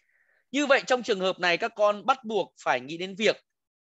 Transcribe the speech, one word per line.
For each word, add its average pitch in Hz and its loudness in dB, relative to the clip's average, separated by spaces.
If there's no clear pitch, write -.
Như 285 0
vậy 262 4
trong 247 2
trường 202 -2
hợp 185 -2
này 175 2
các 226 -6
con 208 0
bắt 262 0
buộc 214 -4
phải 135 0
nghĩ 147 -12
đến 185 -10
việc 190 2